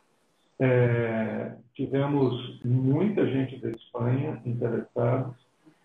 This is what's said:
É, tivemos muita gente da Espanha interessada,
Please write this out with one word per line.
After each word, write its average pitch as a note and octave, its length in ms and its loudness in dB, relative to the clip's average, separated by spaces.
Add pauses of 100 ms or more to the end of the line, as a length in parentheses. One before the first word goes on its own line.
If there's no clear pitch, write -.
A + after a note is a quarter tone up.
(580)
É, A#2 920 2 (220)
tivemos C3+ 920 0
muita C3 600 2
gente C3 340 -2
da A#2 100 -4
Espanha B2 720 -4
interessada, B2 920 -2 (500)